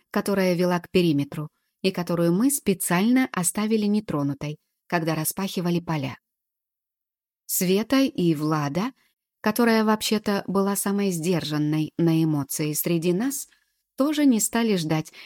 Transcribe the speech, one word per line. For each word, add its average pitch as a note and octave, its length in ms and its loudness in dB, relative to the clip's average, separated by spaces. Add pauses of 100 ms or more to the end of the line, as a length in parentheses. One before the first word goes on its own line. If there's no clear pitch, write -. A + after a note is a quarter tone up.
(120)
которая G3 440 0
вела F3+ 240 0
к E3+ 120 -14
периметру — D3+ 580 0 (320)
и F#3+ 100 0
которую E3+ 420 0
мы A#3+ 180 2
специально G#3+ 800 0
оставили G#3+ 540 -2
нетронутой, D3 720 -2 (300)
когда E3 280 0
распахивали F3 640 -2
поля. D3 380 -6 (1300)
Света G#3 560 2
и F3 340 2
Влада, D3+ 560 -2 (500)
которая A3 420 2
вообще-то G#3+ 640 0
была G3 280 0
самой G3+ 360 0
сдержанной D3+ 840 -2
на E3 260 4
эмоции D3+ 500 -2
среди E3+ 400 0
нас, B3 340 -4 (480)
тоже D4 300 2
не A#3+ 140 6
стали A#3 360 0
ждать, D#3 360 -2 (140)